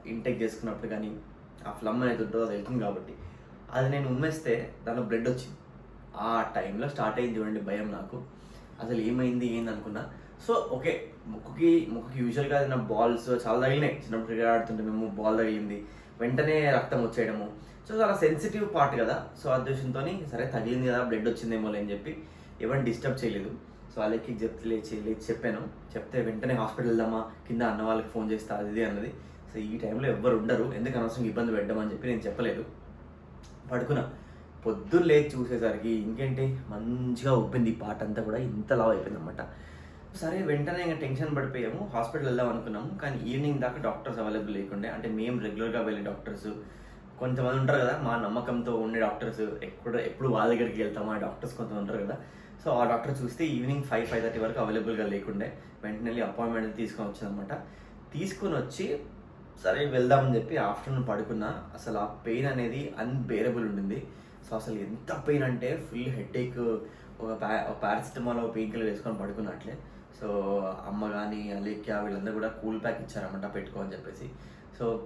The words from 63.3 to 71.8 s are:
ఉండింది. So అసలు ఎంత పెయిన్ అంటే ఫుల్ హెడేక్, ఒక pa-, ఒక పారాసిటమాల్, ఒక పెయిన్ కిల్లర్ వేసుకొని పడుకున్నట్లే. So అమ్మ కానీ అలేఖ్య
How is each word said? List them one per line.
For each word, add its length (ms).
ఉండింది. 380
So 60
అసలు 200
ఎంత 540
పెయిన్ 160
అంటే 460
ఫుల్ 180
హెడేక్, 500
ఒక 240
pa-, 260
ఒక 120
పారాసిటమాల్, 560
ఒక 160
పెయిన్ 160
కిల్లర్ 200
వేసుకొని 280
పడుకున్నట్లే. 600
So 80
అమ్మ 240
కానీ 420
అలేఖ్య 520